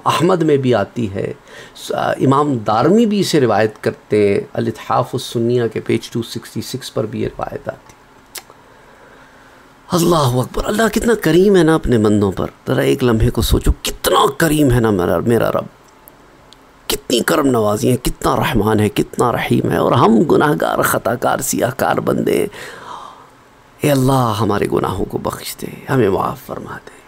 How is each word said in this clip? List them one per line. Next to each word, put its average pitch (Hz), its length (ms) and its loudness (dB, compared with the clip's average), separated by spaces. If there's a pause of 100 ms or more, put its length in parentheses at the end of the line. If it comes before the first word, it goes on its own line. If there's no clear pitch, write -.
अहमद 175 360 2
में 147 180 4
भी 123 140 2
आती 107 320 -2
है, 101 200 -6 (500)
स-, - 140 -10
आ, - 280 0
इमाम 139 460 2
दारमी 151 400 4
भी 208 140 0
इसे 165 200 0
रिवायत 110 440 2
करते 107 440 0
हैं, - 280 0
अल 117 120 -4
इत्हाफ 123 480 -4
अस 123 80 -6
सुन्निया 120 440 0
के 110 140 -8
पेज - 320 -4
टू 117 120 -4
सिक्सटी - 380 -12
सिक्स - 260 -10
पर 117 160 -4
भी 107 160 -8
ये 110 60 -4
रिवायत - 420 -10
आती - 240 -14
है। - 40 -20 (1900)
अल्लाहु 156 520 2
अकबर, - 240 -6
अल्लाह 214 240 0
कितना 226 240 0 (100)
करीम 185 340 4
है 170 60 6
ना 160 120 4
अपने 123 240 2
बंदों 104 340 4
पर। - 160 -6 (180)
ज़रा 135 180 0
एक 135 180 2
लम्हे 117 280 4
को 117 120 -2
सोचो, - 280 2 (140)
कितना - 400 0 (140)
करीम 151 320 2
है 120 100 4
ना 110 120 4
मेरा, 90 340 2
मेरा 110 280 2
रब, 85 120 -4 (1200)
कितनी - 320 -2
करम 151 260 0
नवाजी 113 400 0
है, 123 100 2
कितना 165 380 -2
रहमान 113 440 0
है, 107 100 2
कितना 127 420 -2
रहीम 120 400 0
है, 85 80 0
और - 140 2
हम 196 320 4
गुनाहगार, 147 580 2
ख़ताकार, 123 580 -2
सियाहकार - 600 -2
बंदे 58 360 0
हैं। - 120 -2 (1300)
ए 147 100 0
अल्लाह, 131 460 2
हमारे 101 320 0
गुनाहों - 380 -2
को - 140 -6
बख्श - 400 -8
दे, - 120 -12 (180)
हमें 120 200 2
माफ़ 80 380 -2
फरमा - 300 -12
दे। - 200 -20 (100)